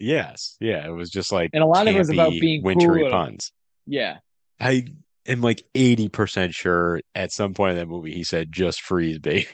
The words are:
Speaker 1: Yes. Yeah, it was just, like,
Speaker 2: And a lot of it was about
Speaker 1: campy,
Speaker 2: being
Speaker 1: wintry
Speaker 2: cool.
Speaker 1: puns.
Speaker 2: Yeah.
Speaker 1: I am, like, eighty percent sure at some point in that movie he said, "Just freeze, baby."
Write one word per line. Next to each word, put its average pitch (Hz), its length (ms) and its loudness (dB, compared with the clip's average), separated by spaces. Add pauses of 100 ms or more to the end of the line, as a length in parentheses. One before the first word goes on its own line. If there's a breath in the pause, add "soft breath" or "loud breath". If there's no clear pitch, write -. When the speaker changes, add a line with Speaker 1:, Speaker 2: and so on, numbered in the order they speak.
Speaker 1:
Yes. 113 580 -4
Yeah, 98 280 -4
it 82 40 -10
was 87 200 -10
just, 95 200 -6
like, 85 220 0
Speaker 2:
And 156 100 2
a 160 40 4
lot 185 200 4
of 214 80 2
it 196 40 2
was 170 120 2
about 160 220 4
Speaker 1:
campy, 165 80 -4
Speaker 2:
being 156 240 0
Speaker 1:
wintry 170 380 4
Speaker 2:
cool. 135 100 0
Speaker 1:
puns. 76 400 -4 (340)
Speaker 2:
Yeah. 113 300 -4 (420)
Speaker 1:
I 127 280 2 (400)
am, 123 160 -2
like, 117 200 2 (140)
eighty 120 320 4
percent 92 460 -2
sure 87 460 2 (140)
at 92 160 -4
some 101 240 -4
point 95 180 2
in 87 40 -2
that 87 100 -4
movie 82 280 -10
he 87 100 -8
said, 82 260 -4
"Just 85 300 -2
freeze, 82 400 -2
baby." 73 340 0